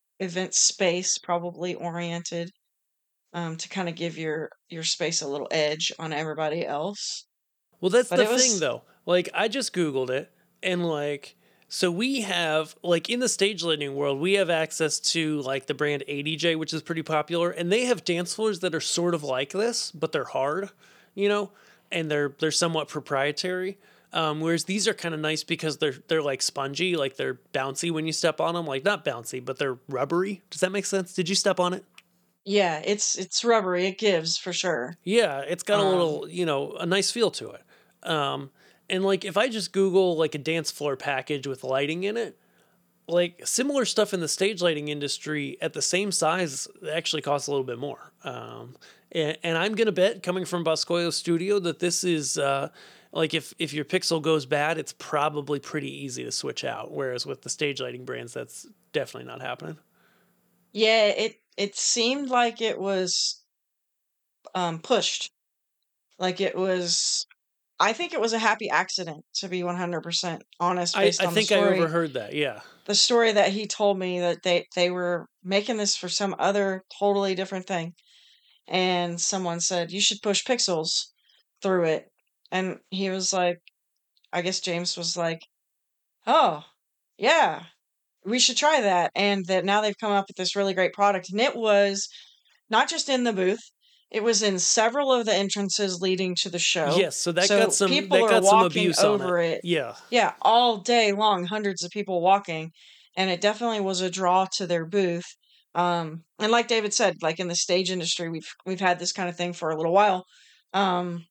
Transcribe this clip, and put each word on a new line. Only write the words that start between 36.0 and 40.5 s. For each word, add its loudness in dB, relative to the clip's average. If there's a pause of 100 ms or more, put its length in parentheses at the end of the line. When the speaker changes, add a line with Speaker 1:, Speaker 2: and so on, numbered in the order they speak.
Speaker 2:
you -2
know, -2
a -6
nice 2
feel 2
to -10
it. -18 (420)
Um, -2 (380)
and, 0
like, 2
if -4
I 4
just -6
Google, 4
like, 0
a -4
dance -2